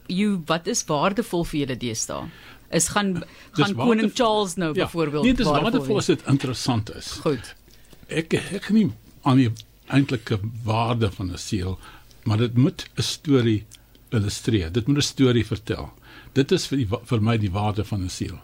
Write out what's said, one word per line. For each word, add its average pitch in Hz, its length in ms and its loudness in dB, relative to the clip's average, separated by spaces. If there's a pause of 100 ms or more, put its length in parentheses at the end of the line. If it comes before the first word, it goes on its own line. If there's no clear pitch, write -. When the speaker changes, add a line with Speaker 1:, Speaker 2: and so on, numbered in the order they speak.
Speaker 1:
you, 196 380 0
wat 165 220 -2
is - 180 -2
waardevol 175 580 0
vir 160 160 -4
julle 131 180 -2
deesdae? 110 460 -6 (480)
Is 165 160 2
gaan, 196 260 0
Speaker 2:
Dis 170 100 -4 (420)
Speaker 1:
gaan 202 100 -2
koning - 120 2 (140)
Speaker 2:
waardevol. 220 240 2
Speaker 1:
Charles 208 300 0
nou 160 200 -2
Speaker 2:
Ja. 180 100 2
Speaker 1:
byvoorbeeld 151 380 -2
Speaker 2:
Nee, 254 100 6
dis 233 120 2
Speaker 1:
waardevol 151 260 2
Speaker 2:
waardevol 233 240 0
Speaker 1:
wees? - 140 -2
Speaker 2:
as 156 80 6
dit - 100 -10
interessant 127 680 0
is. - 160 -12
Speaker 1:
Goed. - 440 -4 (520)
Speaker 2:
Ek, 160 260 -4
ek 180 360 -4
nie 202 220 4 (300)
aan 131 160 4
die 120 140 4 (360)
eintlike 131 520 0 (240)
waarde 113 480 0
van 90 200 -6
'n 85 60 -8
seël, 92 420 -4 (440)
maar 107 140 0
dit 120 200 0
moet 156 400 2
'n 127 40 -2
storie 117 640 2 (440)
illustreer. 104 640 0
Dit 110 160 -2
moet 143 100 2
'n 143 40 2
storie 123 440 2
vertel. - 480 -6 (400)
Dit 139 180 2
is 175 160 0
vir 139 100 -2
die 120 100 0
wa-, 107 180 -4
vir 117 160 0
my 113 160 2
die 104 140 0
waarde 104 340 -2
van 98 180 -4
'n 92 60 -4
seël. - 340 -8